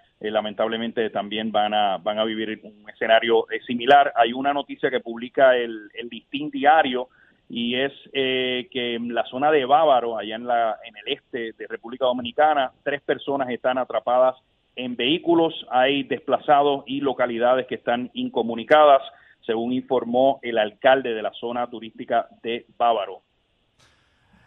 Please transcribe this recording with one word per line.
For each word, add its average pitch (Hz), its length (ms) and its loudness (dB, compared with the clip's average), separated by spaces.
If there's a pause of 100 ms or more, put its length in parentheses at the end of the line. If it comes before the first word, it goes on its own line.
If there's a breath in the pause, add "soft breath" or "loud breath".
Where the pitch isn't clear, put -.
(180 soft breath)
eh, 107 120 -6
lamentablemente 110 800 -2
también 107 420 -6
van 104 220 0
a, 101 240 0
van 104 220 -4
a 110 40 2
vivir 110 400 -6
un 107 260 -20
escenario, 113 640 2
eh, 110 140 -4
similar. 135 500 4
Hay 117 180 2
una 135 200 -2
noticia 139 360 -4
que 123 120 -2
publica 127 540 2
el, 113 380 -6
el 117 160 -12
Listín 139 400 -12
Diario 139 600 2 (380 soft breath)
y 120 280 -6
es, 135 180 -2 (180)
eh, 127 600 -2
que 120 240 -6
en 120 180 -6
la 117 120 -2
zona 143 260 -2
de 139 140 2
Bávaro, 127 520 2
allá 107 180 -8
en 120 120 -10
la, 117 360 0
en 113 140 -20
el 113 160 -8
este 117 400 -10
de 107 140 -14
República 120 380 -8
Dominicana, 127 640 0 (120)
tres 143 180 -6
personas 139 480 -4
están 127 280 -2
atrapadas 127 580 0 (400)
en 123 220 -8
vehículos, 165 560 2 (180)
hay 135 320 2
desplazados 139 800 0
y 135 140 -8
localidades 123 680 0
que 120 80 -8
están 123 380 -4
incomunicadas, 127 880 4 (440 soft breath)
según 117 280 -2
informó 127 680 0
el 117 160 -4
alcalde 127 560 2
de 110 80 -6
la 104 120 -6
zona 120 340 -6
turística 117 600 -6 (140)
de 117 240 -8 (120)
Bávaro. 104 440 -2 (1300 soft breath)